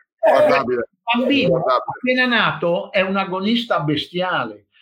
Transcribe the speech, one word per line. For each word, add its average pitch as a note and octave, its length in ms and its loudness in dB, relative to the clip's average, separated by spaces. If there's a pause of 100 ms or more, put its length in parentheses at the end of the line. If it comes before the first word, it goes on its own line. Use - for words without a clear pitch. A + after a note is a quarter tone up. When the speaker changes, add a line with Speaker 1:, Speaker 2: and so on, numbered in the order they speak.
(200)
Speaker 1:
Guardabile. - 560 4 (140)
Speaker 2:
Il - 280 -4
bambino B3 300 2
Speaker 1:
Guardabile. - 340 0 (140)
Speaker 2:
appena B3+ 300 0
nato F3+ 640 0
è G3 80 2
un F#3+ 160 0
agonista G3 640 -2
bestiale, D3+ 840 -4 (160)